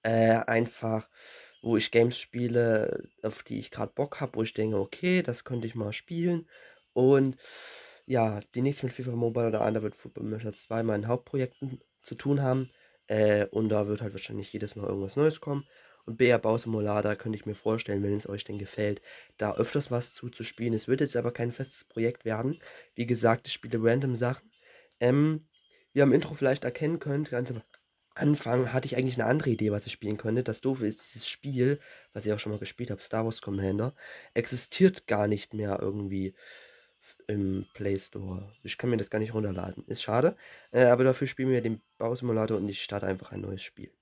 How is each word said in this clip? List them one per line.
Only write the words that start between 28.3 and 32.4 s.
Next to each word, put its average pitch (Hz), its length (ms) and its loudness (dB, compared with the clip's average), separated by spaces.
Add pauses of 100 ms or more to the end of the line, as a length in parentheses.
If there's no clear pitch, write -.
hatte 131 140 0
ich - 100 -4
eigentlich 127 240 0
eine 113 100 2
andere 143 200 2
Idee, 107 240 2
was 104 140 -4
ich 107 40 -8
spielen 107 240 -6
könnte. 113 260 -2
Das 117 200 -4
Doofe 131 260 -2
ist, 107 160 -4
dieses - 240 -10
Spiel, 135 540 0 (320)
was 107 120 -10
ich 104 60 0
auch 104 80 0
schon 107 140 -6